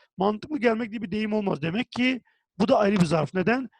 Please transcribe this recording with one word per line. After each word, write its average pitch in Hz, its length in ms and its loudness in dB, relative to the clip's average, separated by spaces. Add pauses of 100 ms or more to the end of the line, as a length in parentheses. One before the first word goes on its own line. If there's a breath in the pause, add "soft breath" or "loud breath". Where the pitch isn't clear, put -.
(180 soft breath)
Mantıklı 214 420 -2
gelmek 226 320 0
diye 220 100 -8
bir 190 100 -8
deyim 214 220 -2
olmaz. 185 280 -2
Demek 170 300 -4
ki 247 300 0 (360)
bu 196 100 2
da 240 120 6
ayrı 202 200 2
bir 175 60 6
zarf. 156 280 0
Neden? 226 360 0 (100)